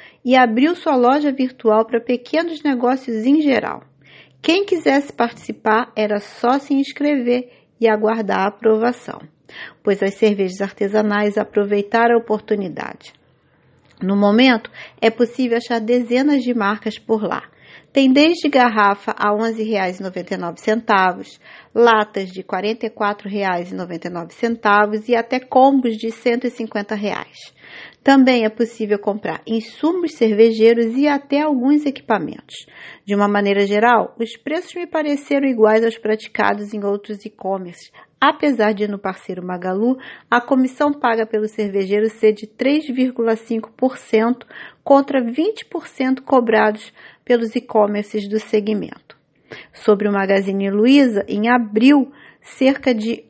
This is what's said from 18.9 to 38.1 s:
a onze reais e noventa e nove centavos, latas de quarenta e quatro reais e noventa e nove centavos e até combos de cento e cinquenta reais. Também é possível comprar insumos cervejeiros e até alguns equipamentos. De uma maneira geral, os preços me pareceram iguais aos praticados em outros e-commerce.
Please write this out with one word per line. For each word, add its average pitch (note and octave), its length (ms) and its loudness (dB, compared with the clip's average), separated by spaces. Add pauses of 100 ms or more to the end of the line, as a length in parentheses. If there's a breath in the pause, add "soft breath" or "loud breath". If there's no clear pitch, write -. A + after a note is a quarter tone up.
a G#3 180 0
onze A3 280 -4
reais F#3+ 360 -4
e G3 40 -12
noventa F#3 320 -8
e F#3 40 -8
nove E3+ 220 -10
centavos, G3 800 0 (340 loud breath)
latas G#3+ 560 2
de F#3 120 -16
quarenta G#3 440 -6
e G#3+ 40 -6
quatro G#3 380 -6
reais F#3+ 440 -4
e - 20 -12
noventa F3 340 -10
e - 20 -8
nove E3+ 220 -12
centavos G#3+ 760 0
e B3 60 2
até A#3 240 -2
combos B3+ 580 2
de A3+ 140 -6
cento B3 360 -2
e A#3+ 40 -2
cinquenta A3 440 -8
reais. - 580 -8 (500 loud breath)
Também C4 420 4
é G#3+ 40 2
possível G#3+ 500 -2
comprar G3+ 480 -6
insumos D4+ 680 -4
cervejeiros A3+ 840 4
e C#4+ 100 2
até C#4+ 360 0
alguns D4 420 0
equipamentos. - 840 -6 (380 loud breath)
De G3+ 100 -2
uma G3+ 140 2
maneira G3+ 380 2
geral, G#3+ 520 2
os A3+ 180 -8
preços D#4+ 380 -8
me F4 120 -10
pareceram C#4+ 640 -2
iguais A3 360 4
aos A3+ 140 -2
praticados G#3 720 -4
em G#3 120 -8
outros G3+ 400 -6
e-commerce. F#3 640 -10 (300 loud breath)